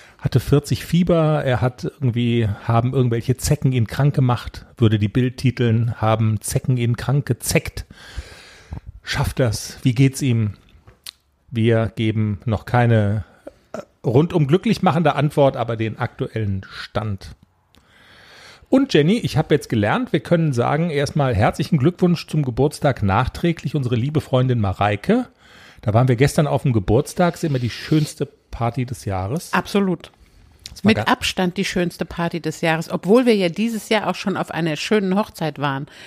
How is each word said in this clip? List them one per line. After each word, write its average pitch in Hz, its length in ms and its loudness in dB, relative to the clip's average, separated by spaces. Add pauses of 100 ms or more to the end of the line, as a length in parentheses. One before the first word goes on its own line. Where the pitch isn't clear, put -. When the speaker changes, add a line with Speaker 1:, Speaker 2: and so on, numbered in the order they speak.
(200)
Speaker 1:
hatte - 200 2
vierzig - 460 0
Fieber, 165 580 2
er 127 160 0
hat - 260 -2
irgendwie, 117 600 0 (180)
haben 117 280 2
irgendwelche 123 420 2
Zecken - 360 0
ihn 123 160 2
krank 139 260 0
gemacht, - 540 -2 (100)
würde 110 220 4
die 104 100 0
Bild 127 280 0
titeln, 117 600 0
haben 110 420 0
Zecken - 360 -2
ihn 117 200 0
krank 113 280 -2
gezeckt. - 640 -4 (1120)
Schafft - 380 -4
das? 117 420 -2
Wie 127 140 2
geht's 135 260 4
ihm? 113 320 0 (960)
Wir 113 460 2
geben 107 480 -2
noch 107 220 -2
keine, 110 580 2 (480)
äh, - 80 -12 (260)
rundum 151 420 2
glücklich 190 340 0
machende 156 340 2
Antwort, 143 400 2
aber 117 220 -4
den 110 200 -4
aktuellen 107 720 -4
Stand. - 680 -8 (1300)
Und 269 260 4
Jenny, 156 260 4
ich - 180 -4
hab 156 120 0
jetzt 151 200 0
gelernt, 127 420 0
wir 160 80 0
können 165 320 2
sagen, 135 380 0
erstmal 143 440 0
herzlichen 143 440 2
Glückwunsch 175 500 0
zum 156 160 -2
Geburtstag 131 580 -2
nachträglich, 127 760 0
unsere 123 200 -2
liebe 139 240 0
Freundin 127 400 0
Mareike. 104 720 0 (500)
Da 104 140 -2
waren 123 160 4
wir 117 80 2
gestern 143 300 2
auf 143 160 -2
dem 135 100 0
Geburtstag, 123 640 0
ist - 100 -6
immer 139 140 -2
die 120 100 -2
schönste - 560 -2
Party - 600 -6
des - 200 -12
Jahres. 98 480 -4
Speaker 2:
Absolut. 190 580 -2 (640)
Speaker 1:
Es - 80 -12
war 202 60 4
Speaker 2:
Mit 214 80 4
Speaker 1:
ga- 104 60 -2
Speaker 2:
Abstand - 520 -2
die 196 80 -2
schönste 180 400 -4
Party 170 380 -6
des 156 180 -6
Jahres, 160 320 -2
obwohl 214 340 2
wir 226 120 4
ja 185 100 0
dieses 214 400 -4
Jahr 214 200 0
auch - 80 -4
schon - 200 -4
auf 143 160 -4
einer 160 240 -4
schönen 196 400 0
Hochzeit 160 440 -4
waren. 139 280 -4 (200)